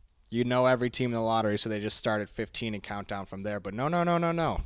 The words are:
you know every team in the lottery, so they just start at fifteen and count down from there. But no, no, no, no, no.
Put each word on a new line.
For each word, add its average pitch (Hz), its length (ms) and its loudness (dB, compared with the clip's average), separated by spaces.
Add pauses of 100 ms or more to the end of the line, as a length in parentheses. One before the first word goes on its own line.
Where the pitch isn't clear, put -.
(300)
you 117 140 2
know 123 220 4
every 123 240 4
team 123 220 -2
in - 20 -2
the 113 80 0
lottery, 110 360 4
so 113 120 -2
they 107 100 -2
just 107 180 -2
start 107 240 0
at 101 60 -6
fifteen 113 460 -6
and 101 100 -8
count 101 240 -8
down 98 180 -8
from 98 180 -10
there. 104 180 -4
But 98 120 -8
no, 123 140 -2
no, 170 160 2
no, 170 140 4
no, 170 160 0
no. 156 320 0